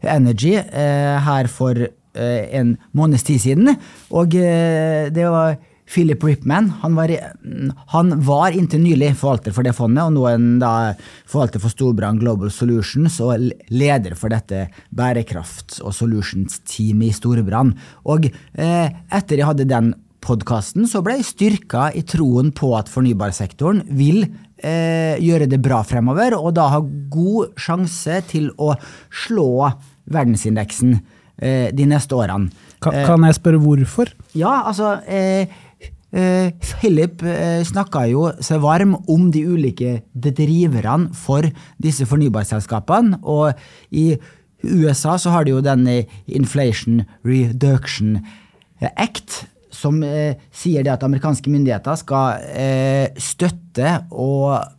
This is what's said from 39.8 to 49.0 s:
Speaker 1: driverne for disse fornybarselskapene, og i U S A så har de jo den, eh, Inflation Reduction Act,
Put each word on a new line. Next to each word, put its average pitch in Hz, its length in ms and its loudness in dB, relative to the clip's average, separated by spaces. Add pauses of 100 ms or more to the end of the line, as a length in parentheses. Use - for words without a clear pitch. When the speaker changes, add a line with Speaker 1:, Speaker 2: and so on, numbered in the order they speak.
Speaker 1:
driverne 147 960 0
for 139 280 -2 (400)
disse 139 240 0
fornybarselskapene, 120 1160 0
og 151 320 0 (360)
i 156 260 2 (460)
U 160 240 2
S 139 180 0
A 170 120 0
så 175 140 -2
har 170 120 2
de 139 80 0
jo 131 100 0
den, 131 260 2
eh, 123 160 0 (240)
Inflation 117 800 0 (200)
Reduction 123 960 0 (720)
Act, - 520 -6 (240)